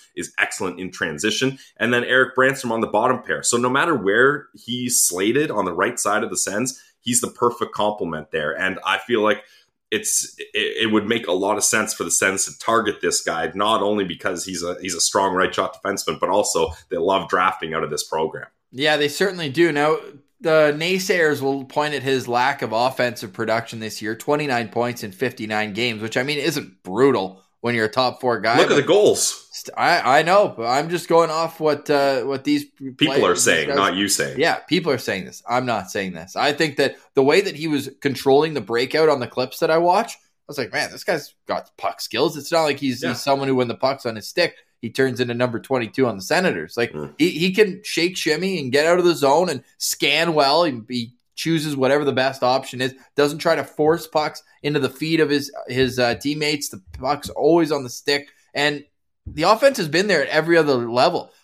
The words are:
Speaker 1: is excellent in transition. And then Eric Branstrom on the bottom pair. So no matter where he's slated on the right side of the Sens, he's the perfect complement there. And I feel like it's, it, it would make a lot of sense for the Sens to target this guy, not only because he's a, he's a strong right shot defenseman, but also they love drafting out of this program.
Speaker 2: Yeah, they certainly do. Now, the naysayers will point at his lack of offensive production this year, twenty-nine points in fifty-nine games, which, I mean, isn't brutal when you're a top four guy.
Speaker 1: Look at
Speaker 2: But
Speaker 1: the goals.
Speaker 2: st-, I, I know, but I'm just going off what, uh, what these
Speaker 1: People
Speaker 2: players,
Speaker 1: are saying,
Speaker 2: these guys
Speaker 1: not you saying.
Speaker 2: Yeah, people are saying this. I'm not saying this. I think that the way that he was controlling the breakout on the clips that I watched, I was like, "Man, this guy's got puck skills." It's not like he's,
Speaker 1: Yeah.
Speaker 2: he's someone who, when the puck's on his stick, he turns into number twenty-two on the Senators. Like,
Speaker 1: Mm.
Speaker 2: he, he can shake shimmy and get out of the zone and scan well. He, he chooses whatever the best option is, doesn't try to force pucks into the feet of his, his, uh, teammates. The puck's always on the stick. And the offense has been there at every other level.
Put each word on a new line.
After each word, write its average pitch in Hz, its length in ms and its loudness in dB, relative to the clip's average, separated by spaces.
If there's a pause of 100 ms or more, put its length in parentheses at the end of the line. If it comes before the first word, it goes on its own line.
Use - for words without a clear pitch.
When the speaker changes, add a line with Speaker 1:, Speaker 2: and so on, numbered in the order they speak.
(160)
Speaker 1:
is 87 220 -10
excellent 98 420 -4
in 90 120 -10
transition. 104 640 -2 (200)
And 117 140 0
then 120 120 2
Eric 127 320 2
Branstrom 131 340 2
on 113 120 0
the 104 60 0
bottom 113 360 2
pair. 76 180 -4
So 117 160 0
no 123 120 0
matter 151 260 0
where 123 580 2
he's 123 480 -4
slated 110 480 0
on 104 160 -2
the 90 80 -4
right 101 260 -2
side 107 240 0
of 107 60 -4
the 90 80 -8
Sens, 110 420 -4 (200)
he's 120 200 0
the 113 120 -6
perfect - 420 -2
complement 95 560 -4
there. 76 260 -4
And 95 300 -4
I 95 140 0
feel 117 220 0
like 104 220 0 (480)
it's, - 440 -4 (180)
it, 104 300 -4
it 110 80 0
would 107 140 2
make 117 220 -2
a 85 60 0
lot 98 240 0
of 101 80 -2
sense 107 280 0
for 92 120 -4
the 82 60 -6
Sens 95 340 0
to - 120 -12
target 110 440 0
this 85 200 0
guy, 82 320 -4
not 104 280 0
only 101 240 0
because 87 400 -6
he's 90 180 -8
a, 87 180 -6
he's 90 140 -6
a 85 60 -2
strong 98 340 2
right 92 180 0
shot 95 280 -4
defenseman, 95 360 -4
but 87 120 -2
also 90 400 0 (200)
they 90 80 -4
love 90 320 0
drafting 90 440 0
out 80 100 -2
of 73 60 -4
this 76 160 -6
program. 78 420 -6 (240)
Speaker 2:
Yeah, 151 240 0
they 147 140 0
certainly 180 400 -2
do. 160 240 2
Now, 147 240 2 (420)
the 156 360 4
naysayers 175 640 0
will 135 240 -2
point 147 280 -2
at 131 100 -4
his 131 220 0
lack 123 360 0
of 113 100 -4
offensive 120 640 0
production 113 460 -2
this 110 220 -10
year, 110 140 -4
twenty-nine 135 540 -2
points 120 340 -4
in 107 80 -10
fifty-nine 107 600 -4
games, 113 280 -2
which, 110 140 -6
I 127 80 0
mean, 147 160 -4
isn't 143 440 -4
brutal 101 600 2 (160)
when 120 160 -2
you're 113 100 2
a 107 60 0
top 123 300 -2
four 120 180 0
guy. 113 180 2
Speaker 1:
Look 160 100 6
at - 20 2
Speaker 2:
But - 80 4
Speaker 1:
the 127 100 2
goals. 165 640 2
Speaker 2:
st-, - 260 -14
I, 135 420 4
I - 40 4
know, 180 340 4
but 113 80 -6
I'm 139 240 0
just 170 180 -6
going 165 220 4
off 160 300 -4
what, 147 320 0
uh, 139 320 2
what 135 200 -4
these 143 220 0
Speaker 1:
People 135 400 -4
Speaker 2:
players, 135 180 2
Speaker 1:
are 90 120 4
saying, 82 320 2
Speaker 2:
these - 80 -2
guys 98 160 4
Speaker 1:
not 90 40 -2
you 98 120 0
saying. 71 320 -2
Speaker 2:
Yeah, 151 160 2
people 165 360 -2
are 127 60 0
saying 101 280 -4
this. - 220 -18
I'm 127 200 0
not 104 240 -4
saying 95 220 -4
this. 82 220 -14
I 131 180 0
think 151 240 -2
that 139 180 0 (180)
the 135 80 4
way 151 200 6
that 185 140 -2
he 151 120 -6
was 143 320 -4
controlling 139 560 2
the 127 60 -6
breakout 127 480 2
on 131 100 2
the 120 80 -6
clips 123 320 -6
that 165 100 0
I 160 80 4
watched, 180 400 2
I - 300 -20
was 143 100 -14
like, 110 160 -6
"Man, 127 180 -4
this 110 120 -16
guy's - 320 -4 (100)
got 90 320 -6
puck - 240 -6
skills." 147 340 -2
It's 139 160 -10
not 165 120 2
like 147 160 0
he's, 127 240 -4
Speaker 1:
Yeah. - 60 -2
Speaker 2:
he's 117 120 -6
someone 139 260 0
who, 135 80 2
when 127 120 2
the 113 80 -6
puck's 131 320 -2
on 110 80 -6
his 104 120 -12
stick, - 280 -2 (260)
he 117 80 -6
turns 123 300 0
into 120 140 0
number 117 260 0
twenty-two 127 480 0
on 110 100 -2
the 95 60 -10
Senators. 151 520 0
Like, 117 160 0
Speaker 1:
Mm. 73 260 -10
Speaker 2:
he, 165 120 4
he 175 240 0
can 202 300 2
shake 180 340 -2
shimmy 175 420 -2
and 131 120 -6
get 143 160 4
out 175 120 4
of 175 60 4
the 175 100 4
zone 143 340 4
and 131 140 -6 (140)
scan 160 560 0
well. 151 300 4
He, 127 260 -2
he 120 240 -6 (220)
chooses 156 400 -2
whatever 135 280 2
the 139 80 0
best 127 320 -2
option 127 380 0
is, 131 120 -4 (220)
doesn't 147 240 2
try 165 160 2
to 143 80 -2
force 160 440 0
pucks 151 360 -4 (200)
into 147 160 0
the 131 100 0
feet 160 300 0
of 151 100 4
his, 139 220 0 (160)
his, 123 300 0
uh, 120 180 2
teammates. 151 540 -4
The 101 120 -16 (180)
puck's 131 300 -4
always 156 420 4
on 143 120 -2
the 123 60 -10
stick. 143 400 -4 (240)
And 143 300 -2 (420)
the 151 180 -6
offense 226 340 6
has 180 100 -2
been 170 200 2
there 170 140 4
at 135 80 -2
every 160 280 4
other 131 320 4
level. 139 420 2 (120)